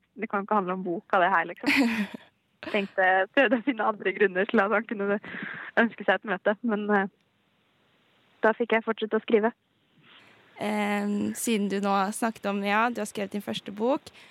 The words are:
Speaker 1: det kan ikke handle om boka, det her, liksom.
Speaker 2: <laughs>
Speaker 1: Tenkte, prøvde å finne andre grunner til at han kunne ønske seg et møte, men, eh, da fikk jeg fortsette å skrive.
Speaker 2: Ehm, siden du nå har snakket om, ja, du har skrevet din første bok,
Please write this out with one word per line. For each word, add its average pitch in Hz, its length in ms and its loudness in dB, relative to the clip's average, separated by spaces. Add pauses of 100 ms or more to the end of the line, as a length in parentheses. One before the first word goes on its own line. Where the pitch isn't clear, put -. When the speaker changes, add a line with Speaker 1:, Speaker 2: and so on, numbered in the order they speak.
(180)
Speaker 1:
det 220 120 -8
kan 202 160 -4
ikke 214 120 0
handle 185 200 -2
om 190 80 -6
boka, 180 320 -2
det 180 120 4
her, 165 200 2
liksom. 233 480 0 (240)
Speaker 2:
<laughs> - 520 -14
Speaker 1:
Tenkte, 196 340 0 (260)
prøvde 262 240 4
å 214 80 -8
finne 220 240 0
andre 202 240 -2
grunner 190 320 2
til 220 160 4
at 208 140 2
han 226 100 0
kunne 202 320 -2 (640)
ønske 220 240 -2
seg 190 140 4
et - 100 -10
møte, 202 300 0
men, 208 300 -2
eh, 196 180 4 (1400)
da 220 100 6
fikk 226 200 -2
jeg 220 120 0
fortsette 220 320 -2
å 214 60 0
skrive. 226 280 2 (1120)
Speaker 2:
Ehm, 208 720 0
siden 208 360 0
du 196 120 -2
nå 202 80 0
har 196 240 0
snakket - 360 -4
om, 202 160 -2
ja, 208 240 2
du 220 120 -6
har 214 80 -6
skrevet 202 240 -8
din 202 120 -6
første 214 280 -8
bok, 226 360 -2 (220)